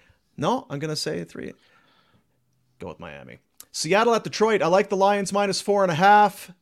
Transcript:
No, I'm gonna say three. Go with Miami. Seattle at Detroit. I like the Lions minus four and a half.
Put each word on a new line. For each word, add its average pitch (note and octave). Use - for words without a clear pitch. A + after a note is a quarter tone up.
No, G3+
I'm D3
gonna D#3
say E3+
three. -
Go F#2
with D#2
Miami. C#2
Seattle A3
at G#3+
Detroit. G#3+
I D#3
like G3
the G3+
Lions G3
minus G3
four G3+
and F#3
a D3
half. G3+